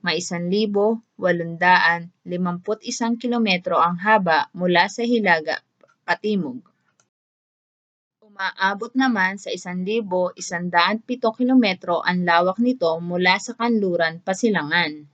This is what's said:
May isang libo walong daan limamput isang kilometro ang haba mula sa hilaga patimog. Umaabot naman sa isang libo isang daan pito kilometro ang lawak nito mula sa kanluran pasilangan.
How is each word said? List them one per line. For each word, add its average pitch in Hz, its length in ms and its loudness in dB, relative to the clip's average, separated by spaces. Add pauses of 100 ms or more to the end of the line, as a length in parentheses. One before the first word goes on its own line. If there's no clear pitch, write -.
May 175 160 -2
isang 175 320 -4
libo 208 480 0 (160)
walong 170 400 -2
daan 170 560 2 (160)
limamput 180 560 -4
isang 240 320 -4
kilometro 196 640 0
ang 175 160 2
haba 180 560 2
mula 180 400 2
sa 233 100 -6
hilaga 208 640 0 (400)
patimog. 208 560 -2 (1600)
Umaabot 202 720 -4
naman 202 480 0
sa - 160 -16
isang 180 320 -8
libo 185 480 -2
isang 180 320 -8
daan 175 320 2
pito 247 320 -2
kilometro 214 720 2
ang 180 180 0
lawak 175 380 2
nito 240 400 2
mula 180 400 0
sa 233 160 -12
kanluran 180 640 0
pasilangan. 165 920 -2